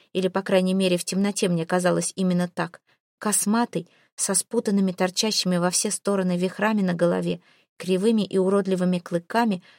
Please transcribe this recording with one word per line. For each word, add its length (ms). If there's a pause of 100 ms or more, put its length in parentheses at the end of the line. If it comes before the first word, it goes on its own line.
(120)
или, 160
по 140
крайней 320
мере, 240
в 80
темноте 440
мне 160
казалось 500
именно 320
так, 340 (380)
косматый, 680 (280)
со 200
спутанными 560
торчащими 640
во 140
все 180
стороны 480
вихрами 440
на 120
голове, 480 (360)
кривыми 460
и 140
уродливыми 640
клыками, 640 (160)